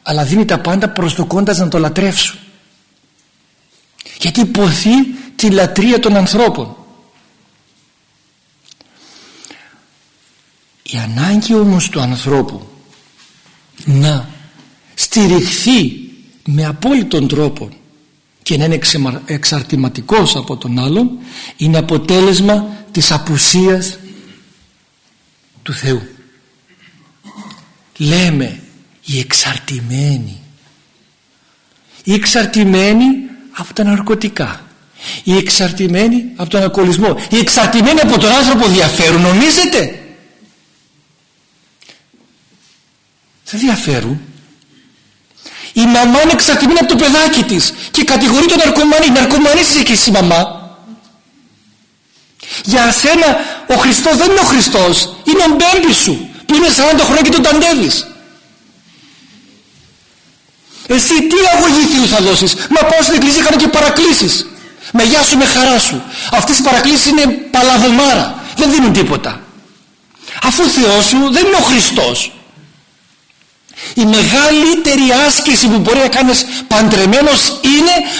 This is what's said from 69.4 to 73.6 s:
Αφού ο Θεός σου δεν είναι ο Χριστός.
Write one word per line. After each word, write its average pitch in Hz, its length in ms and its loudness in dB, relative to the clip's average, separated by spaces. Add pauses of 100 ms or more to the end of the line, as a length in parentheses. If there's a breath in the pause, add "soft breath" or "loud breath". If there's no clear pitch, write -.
Αφού 285 200 0
ο 320 40 4
Θεός 247 380 2
σου 254 120 2 (140)
δεν 339 140 2
είναι 392 100 2
ο 339 60 2
Χριστός. 220 720 -2 (1600 loud breath)